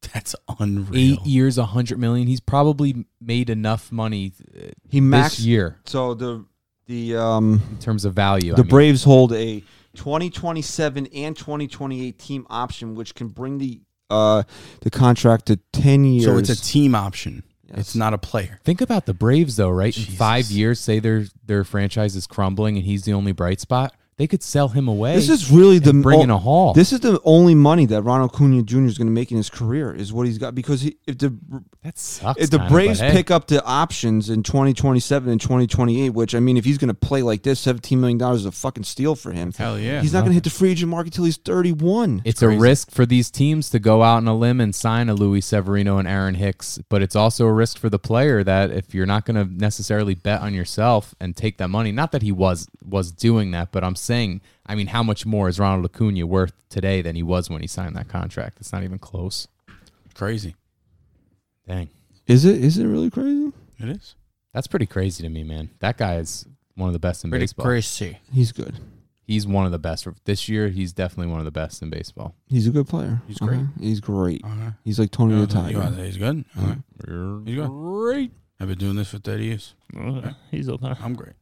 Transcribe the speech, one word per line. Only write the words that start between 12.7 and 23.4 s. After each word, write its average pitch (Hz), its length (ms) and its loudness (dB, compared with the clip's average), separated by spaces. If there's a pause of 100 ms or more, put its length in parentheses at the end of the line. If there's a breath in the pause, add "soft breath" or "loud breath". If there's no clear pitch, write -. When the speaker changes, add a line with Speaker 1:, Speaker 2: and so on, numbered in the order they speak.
Speaker 3:
which 110 200 -12
can 120 140 -10
bring 127 300 -10
the, 131 220 -8 (280)
uh, 107 360 4 (380 loud breath)
the - 80 -2
contract 120 560 4
to 107 100 2 (160)
ten 139 320 4
years. 123 220 4
Speaker 1:
So 120 100 6
it's 113 140 0
a 117 120 -4
team 143 320 4
option. - 480 -6 (260)
Speaker 3:
Yes. - 100 -12
Speaker 1:
It's - 180 -8
not 110 180 0
a 104 40 -4
player. - 440 -6
Speaker 2:
Think 175 180 0
about 233 260 -2
the 104 80 -2
Braves, 123 420 2
though, 98 140 2
right? 92 260 0
In 113 80 -4
Speaker 1:
Jesus. 92 120 -12
Speaker 2:
five 113 360 0
years, 110 260 2
say 110 220 0
their, 110 240 0 (200)
their 101 200 0
franchise 101 500 -2
is 92 140 -8
crumbling 101 480 -2
and 95 100 -2
he's 101 180 -2
the 110 80 0
only 98 200 0
bright 90 280 -2